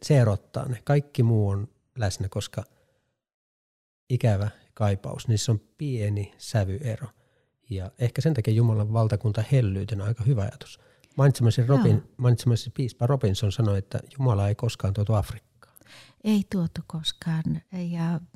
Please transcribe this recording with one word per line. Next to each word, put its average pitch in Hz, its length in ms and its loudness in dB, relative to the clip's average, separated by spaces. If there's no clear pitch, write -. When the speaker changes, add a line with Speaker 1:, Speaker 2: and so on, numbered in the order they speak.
Speaker 1:
se 147 160 4
erottaa 110 500 0
ne. 117 160 -8
Kaikki 143 380 0
muu 110 260 4
on 98 200 -4
läsnä, 98 320 -4
koska - 360 -8
ikävä, 107 400 0
kaipaus, - 540 -2
niissä 110 240 2
on 104 80 0
pieni 104 600 -4
sävyero. 107 680 -4
Ja 92 280 -8
ehkä 123 240 -2
sen 160 120 2
takia 110 200 0
Jumalan 110 380 2
valtakunta 107 600 0
hellyytenä 104 500 0
on 104 60 -4
aika 113 160 -4
hyvä 117 180 2
ajatus. - 380 -10
Mainitsemasi 123 500 4
Robin-, 135 300 6
Speaker 2:
Joo. - 60 -2
Speaker 1:
mainitsemasi 120 540 2
piispa 120 360 -4
Robinson 104 460 0
sanoi, 101 260 0
että - 220 -6
Jumala 104 300 2
ei 104 60 0
koskaan 98 400 -2
tuotu 104 200 0
Afrikkaan. - 640 -6
Speaker 2:
Ei 208 280 2
tuotu 170 340 -4
koskaan. 160 760 -6
Ja 165 300 -4